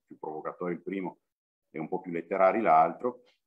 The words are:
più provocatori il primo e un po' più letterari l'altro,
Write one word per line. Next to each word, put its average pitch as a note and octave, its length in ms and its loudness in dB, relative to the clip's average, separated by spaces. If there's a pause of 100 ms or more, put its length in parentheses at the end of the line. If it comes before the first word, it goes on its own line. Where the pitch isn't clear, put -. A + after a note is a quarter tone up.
più - 140 -20
provocatori D#2 560 -8
il D#2+ 80 -12
primo F#2 380 -8 (500)
e - 80 -12
un D#2 100 -8
po' F2+ 120 -6
più F2+ 120 -12
letterari F#2 480 2
l'altro, F2 640 2 (240)